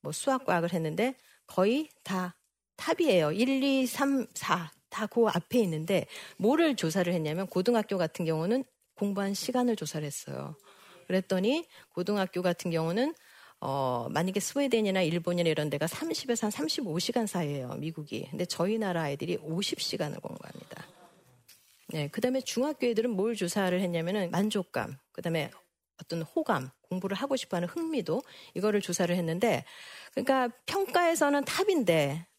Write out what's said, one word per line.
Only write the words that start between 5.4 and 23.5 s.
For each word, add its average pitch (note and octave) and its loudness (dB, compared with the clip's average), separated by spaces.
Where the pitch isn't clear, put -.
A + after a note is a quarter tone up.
있는데 E3+ 0
뭐를 C#4+ 4
조사를 F3 0
했냐면 E3+ -2
고등학교 G#3 2
같은 E3+ 0
경우는 E3+ 0
공부한 G3 0
시간을 B3 0
조사를 D3+ -6
했어요. C#3+ -10
그랬더니 F#3+ 2
고등학교 F#3+ 0
같은 F3+ 0
경우는, F3 0
어, C3 0
만약에 F#3 0
스웨덴이나 A3 2
일본이나 F3 2
이런 D3+ 0
데가 D3 0
삼십에서 B3+ -2
한 G#3+ 0
삼십오 B3 -2
시간 A#3 0
사이예요, C#3+ -2
미국이. D3+ -8
근데 E3+ -2
저희 G3 0
나라 F3 0
아이들이 C#3+ -2
오십 F3 -4
시간을 - -4
공부합니다. - -14
네, D3+ -4
그다음에 B3+ 0
중학교 C4 -2
애들은 A3+ 2
뭘 G#3+ 0
조사를 F#3 0